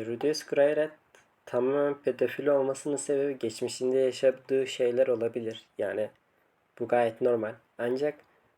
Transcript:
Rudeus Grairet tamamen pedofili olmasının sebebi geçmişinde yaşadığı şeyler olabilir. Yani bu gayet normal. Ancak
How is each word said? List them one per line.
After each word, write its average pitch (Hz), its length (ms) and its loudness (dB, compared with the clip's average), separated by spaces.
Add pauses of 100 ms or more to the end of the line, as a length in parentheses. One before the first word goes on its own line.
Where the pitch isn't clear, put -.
Rudeus 139 400 -2
Grairet 151 440 2 (560)
tamamen 139 480 0
pedofili 135 560 -2
olmasının 135 460 0
sebebi 139 420 -2
geçmişinde 127 600 -2
yaşadığı 131 680 2
şeyler 123 400 0
olabilir. 117 600 -4 (120)
Yani 101 320 -2 (680)
bu 117 80 -4
gayet 117 320 2
normal. 117 340 0 (240)
Ancak 131 360 -2 (440)